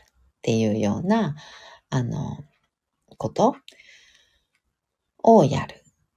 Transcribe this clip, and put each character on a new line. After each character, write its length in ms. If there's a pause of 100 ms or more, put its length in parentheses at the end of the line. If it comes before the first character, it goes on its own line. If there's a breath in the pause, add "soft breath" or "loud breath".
っ 140 (280)
て 140
い 160
う 60
よ 260
う 20
な、 300 (540 loud breath)
あ 120
の、 360 (800)
こ 100
と 280 (1700 soft breath)
を 220
や 220
る。 160 (340)